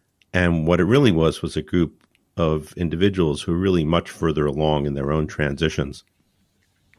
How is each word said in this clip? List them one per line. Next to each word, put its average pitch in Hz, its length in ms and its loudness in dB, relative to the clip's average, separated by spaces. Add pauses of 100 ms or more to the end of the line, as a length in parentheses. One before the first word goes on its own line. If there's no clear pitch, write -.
(320)
And 85 360 0
what 87 100 4
it 87 60 2
really 123 260 4
was, 80 320 2
was 82 140 -8
a 80 60 -2
group - 440 -2 (300)
of 78 380 -2
individuals 85 680 0
who - 80 -4
were 85 80 0
really 90 260 2
much 85 240 0
further 76 380 -2
along 73 400 0
in 71 80 -4
their 69 160 -4
own 78 160 0
transitions. 73 760 -4 (960)